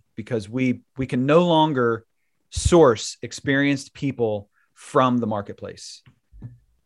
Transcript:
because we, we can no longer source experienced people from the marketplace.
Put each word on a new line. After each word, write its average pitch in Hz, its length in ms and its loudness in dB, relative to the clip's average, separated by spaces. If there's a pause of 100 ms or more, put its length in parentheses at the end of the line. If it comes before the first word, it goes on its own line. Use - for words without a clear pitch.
(140)
because 107 340 -8
we, 127 340 -2 (140)
we 131 100 -6
can 127 200 -2
no 165 200 4
longer 139 600 0 (440)
source - 680 2
experienced 139 720 -4
people 117 560 -6 (260)
from 127 440 0
the 117 80 -2
marketplace. 101 760 -10 (840)